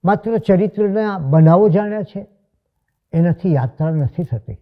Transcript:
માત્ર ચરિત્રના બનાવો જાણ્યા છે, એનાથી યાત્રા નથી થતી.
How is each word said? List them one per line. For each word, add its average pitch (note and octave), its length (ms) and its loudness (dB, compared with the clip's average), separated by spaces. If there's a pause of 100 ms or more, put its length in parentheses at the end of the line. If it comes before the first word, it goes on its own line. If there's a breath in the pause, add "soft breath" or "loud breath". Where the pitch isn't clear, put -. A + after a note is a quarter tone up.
માત્ર G#3+ 340 -2
ચરિત્રના G#3 800 -2
બનાવો D#3+ 500 4
જાણ્યા G#3 340 -2
છે, - 240 -14 (840)
એનાથી E3 400 0
યાત્રા C#3+ 380 -2
નથી D#3 340 -4
થતી. - 380 -10